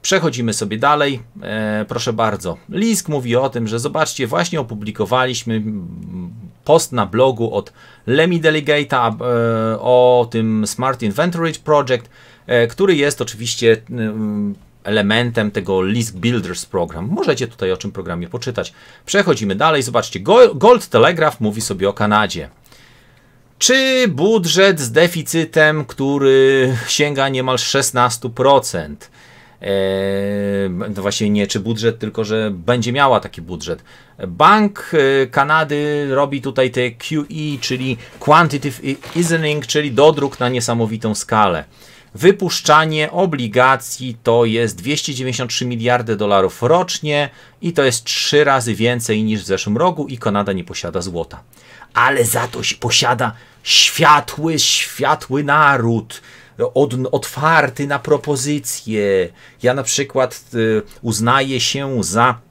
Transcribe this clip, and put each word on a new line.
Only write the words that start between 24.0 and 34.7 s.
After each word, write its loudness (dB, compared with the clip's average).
budżet 4
z -6
deficytem, 2
który 4
sięga 0
niemal -2
szesnastu 0
procent, 0
e, -8
no -6
właśnie -2
nie 2
czy -4
budżet, -2
tylko -6
że -2
będzie -2
miała 4
taki -12
budżet. -10
Bank, 2